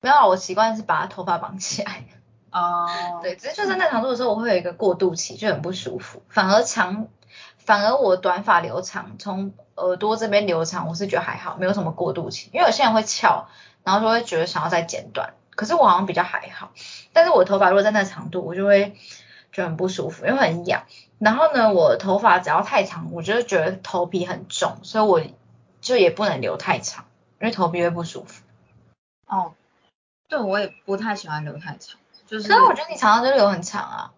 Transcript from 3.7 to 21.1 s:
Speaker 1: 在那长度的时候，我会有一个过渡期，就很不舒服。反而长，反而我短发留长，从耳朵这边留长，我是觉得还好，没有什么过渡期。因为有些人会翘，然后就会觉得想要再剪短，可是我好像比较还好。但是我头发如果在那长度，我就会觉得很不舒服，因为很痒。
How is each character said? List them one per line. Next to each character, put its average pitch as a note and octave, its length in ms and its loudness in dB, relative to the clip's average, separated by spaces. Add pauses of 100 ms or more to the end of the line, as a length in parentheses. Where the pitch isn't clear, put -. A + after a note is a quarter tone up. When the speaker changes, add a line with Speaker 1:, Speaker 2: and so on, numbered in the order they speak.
Speaker 1:
在 F#4+ 60 0
那 F4+ 120 0
长 A#3 140 0
度 C4 80 -2
的 A#3+ 60 -2
时 A#3 60 -4
候， A#3+ 80 0
我 G#3 60 0
会 A#3 140 -2
有 F#3+ 60 4
一 F3 40 2
个 E3+ 120 -6
过 F#3 220 0
渡 F3+ 200 0
期， - 220 -10
就 G#3+ 120 -4
很 D3 140 -2
不 F3 100 -6
舒 - 260 -10
服。 - 300 -18
反 F#3+ 220 0
而 A3 120 6
长， G#3+ 460 -4 (480)
反 G3+ 280 2
而 A#3+ 120 2
我 G3+ 200 4
短 F#3 280 -2
发 F#3 160 4
留 D3+ 220 -6
长， F#3+ 360 -12
从 G3 340 -8 (220)
耳 F3+ 220 -2
朵 G#3+ 200 -2
这 A3 120 -4
边 G3+ 180 2
留 E3 180 0
长， E3+ 220 -8
我 E3 80 -8
是 F#3+ 120 -6
觉 F#3+ 100 -2
得 E3+ 60 0
还 - 160 -8
好， - 200 -12
没 F#3 80 -2
有 G3 60 0
什 G3+ 100 -2
么 D#3+ 80 -4
过 D#3+ 220 -6
渡 - 180 -6
期。 - 220 -14
因 - 80 -2
为 F4 60 6
有 A#3 60 4
些 C#4+ 120 0
人 A3+ 80 4
会 A3 100 2
翘， - 460 -2 (340)
然 F#3+ 140 0
后 G#3+ 40 2
就 A3 80 0
会 A3 140 2
觉 - 140 -6
得 D#3+ 100 0
想 D3+ 160 -6
要 E3+ 60 -4
再 E3+ 140 0
剪 - 300 -10
短， - 220 -8 (160)
可 - 160 -6
是 D#4+ 80 0
我 D#4 120 6
好 - 100 6
像 G3+ 100 0
比 F3+ 60 -6
较 - 100 0
还 - 280 -6
好。 - 220 -18 (400)
但 E4 120 8
是 F4+ 60 2
我 G#3 140 6
头 G3 140 0
发 F#3 120 6
如 F#3+ 40 4
果 G3+ 80 6
在 G#3+ 80 2
那 G#3 140 2
长 D#3 260 -10
度， F3+ 140 -6
我 E3 100 -8
就 F#3+ 100 -4
会 G3+ 300 4 (560)
觉 F#3+ 120 -6
得 F3 60 -2
很 D#3+ 80 -6
不 F#3 120 -2
舒 E3+ 220 -6
服， - 160 -8
因 G#3+ 60 2
为 C4+ 60 0
很 F3 280 0
痒。 - 180 -2 (340)